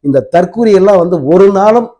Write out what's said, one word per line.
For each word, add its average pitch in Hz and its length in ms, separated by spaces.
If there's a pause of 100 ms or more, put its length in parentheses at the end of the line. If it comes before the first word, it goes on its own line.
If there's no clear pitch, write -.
இந்த 131 280
தற்கூரியெல்லாம் 190 680
வந்து 175 140 (100)
ஒரு 180 260
நாளும் 220 360 (120)